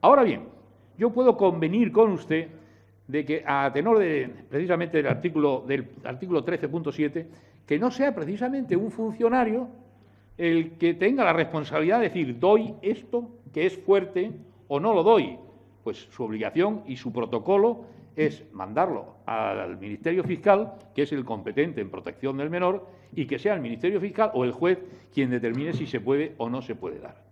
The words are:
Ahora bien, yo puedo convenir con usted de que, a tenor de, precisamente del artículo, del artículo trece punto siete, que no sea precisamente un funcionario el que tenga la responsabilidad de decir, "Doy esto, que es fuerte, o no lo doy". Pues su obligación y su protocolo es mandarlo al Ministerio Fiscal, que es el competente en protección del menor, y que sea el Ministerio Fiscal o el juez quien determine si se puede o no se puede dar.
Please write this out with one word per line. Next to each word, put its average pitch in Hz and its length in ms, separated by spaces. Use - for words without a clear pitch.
Ahora 277 200
bien, 160 200
yo 226 100
puedo 240 260
convenir 180 560
con 214 200
usted 165 360
de 143 180
que, 151 180
a 139 300
tenor 196 240
de, 151 320
precisamente 165 500
del 143 100
artículo, 143 580
del 135 240
artículo 143 400
trece 165 260
punto 156 220
siete, 151 360
que 147 140
no 240 100
sea 269 240
precisamente 208 600
un 202 160
funcionario 233 760
el 165 360
que 170 200
tenga 220 300
la 175 100
responsabilidad 156 680
de 196 80
decir, 135 300
"Doy 214 440
esto, 233 480
que 156 140
es 185 140
fuerte, 190 520
o 139 120
no 214 140
lo 180 80
doy". 160 380
Pues 110 140
su - 120
obligación 113 640
y 131 120
su 123 140
protocolo 175 760
es 156 380
mandarlo 110 640
al 101 520
Ministerio 104 460
Fiscal, 196 500
que 139 80
es 143 120
el 135 120
competente 117 560
en 95 80
protección 95 480
del 147 140
menor, 180 340
y 151 100
que 123 140
sea 208 160
el 165 60
Ministerio 127 380
Fiscal 208 360
o 127 80
el 123 80
juez 175 260
quien 131 200
determine 123 420
si 147 140
se 120 120
puede 139 380
o 113 100
no 123 140
se 113 140
puede 80 240
dar. - 320